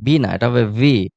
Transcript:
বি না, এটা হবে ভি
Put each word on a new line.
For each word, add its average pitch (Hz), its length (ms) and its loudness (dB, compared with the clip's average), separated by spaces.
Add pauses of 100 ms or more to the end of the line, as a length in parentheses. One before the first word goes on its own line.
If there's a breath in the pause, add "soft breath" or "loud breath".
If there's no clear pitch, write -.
বি 127 180 0
না, 127 100 0
এটা 95 180 -4
হবে 123 160 0 (100)
ভি 131 220 2 (220)